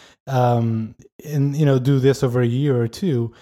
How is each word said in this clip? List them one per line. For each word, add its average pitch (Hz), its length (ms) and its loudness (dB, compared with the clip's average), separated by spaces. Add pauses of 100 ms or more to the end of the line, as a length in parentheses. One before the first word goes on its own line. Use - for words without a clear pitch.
(260)
Um, 117 680 0 (300)
and, 143 320 -2
you 156 80 2
know, 135 120 4
do 135 220 0
this 135 240 2
over 123 160 0
a 123 80 2
year 127 340 0
or 117 60 0
two, 120 540 -4